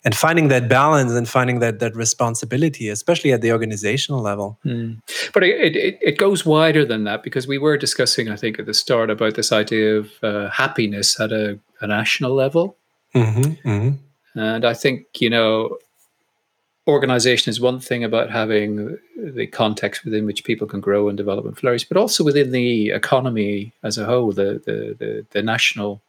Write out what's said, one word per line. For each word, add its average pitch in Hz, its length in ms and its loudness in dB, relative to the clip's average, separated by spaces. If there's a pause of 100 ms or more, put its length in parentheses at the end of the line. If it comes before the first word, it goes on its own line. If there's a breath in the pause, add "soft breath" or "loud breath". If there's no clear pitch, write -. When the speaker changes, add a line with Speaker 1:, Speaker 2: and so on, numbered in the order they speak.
Speaker 1:
And 110 100 0
finding 160 340 4
that 123 200 2
balance 135 420 4
and 120 180 0
finding 123 300 2
that, 113 220 0
that 113 160 -4
responsibility, 117 920 -2
especially 139 440 0
at 117 80 2
the 117 100 2
organizational 113 720 -2
level. 104 440 -4
Speaker 2:
Mm. 113 380 -6 (300 loud breath)
But 196 100 4
it, 175 320 2
it, - 260 -2
it - 160 0
goes 196 300 2
wider 156 380 4
than 110 200 -2
that, 104 200 -4
because 127 240 -6
we 139 100 -2
were 147 180 2
discussing, 131 520 -2
I 104 80 -6
think, 110 240 -6
at - 60 -10
the 107 80 -8
start 113 360 2
about 110 240 0
this 110 160 -2
idea 107 460 2
of, 107 160 -4 (100)
uh, 104 260 -2
happiness 107 720 -2
at 110 140 -2
a, 107 260 -2 (220)
a 107 80 -6
national 117 460 -2
level. 156 420 0 (400)
Speaker 1:
Mm-hmm, 123 520 2
mm-hmm. 117 680 -4
Speaker 2:
And 113 260 0
I 117 100 4
think, 127 320 -2 (140)
you 120 80 2
know, 110 480 2 (1080)
organization 127 640 4
is 107 100 -4
one 127 200 2
thing 120 240 -4
about 113 260 0
having 107 680 -2 (200)
the 131 320 -8
context - 560 -2
within 107 200 -2
which 104 200 -6
people 107 240 -4
can 101 120 -8
grow 101 280 2
and 101 100 -4
develop 101 280 -4
and 110 120 -10
flourish, 123 260 0
but 170 120 -2
also 208 260 2
within 143 300 2
the 120 380 0
economy 107 840 -2 (100)
as 107 160 -4
a 107 60 -4
whole, 117 260 2
the, 98 340 -2
the, 107 320 -6
the, 76 340 -8
the 104 120 -2
national 107 680 -2